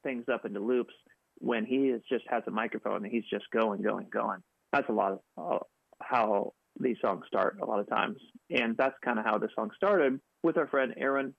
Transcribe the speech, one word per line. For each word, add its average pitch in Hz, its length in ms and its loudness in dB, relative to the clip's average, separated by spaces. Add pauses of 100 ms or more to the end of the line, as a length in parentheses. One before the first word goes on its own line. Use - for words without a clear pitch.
things 123 240 -6
up 117 180 0
into 101 140 -4
loops 120 360 0 (420)
when 117 260 0
he 131 260 2
is, 117 200 -2
just 120 180 -2
has 113 200 -2
a - 40 -6
microphone 107 520 -4
and 104 80 -6
he's 117 140 -2
just - 260 -6
going, 110 320 2
going, 101 260 -2
going. 107 320 -2 (300)
That's - 180 0
a 113 40 2
lot 101 180 2
of, 95 100 -6 (160)
uh, 160 220 -2 (420)
how 107 520 2 (260)
these 123 220 0
songs 98 260 -2
start 98 340 0
a 101 40 -4
lot 107 140 0
of 101 80 -4
times. 107 300 0 (320)
And 113 280 0
that's 131 260 0
kinda 117 180 0
how 107 160 2
the 107 160 0
song 110 220 -4
started 165 440 4 (220)
with 165 160 2
our 151 100 2
friend 131 300 0
Aaron. 135 420 0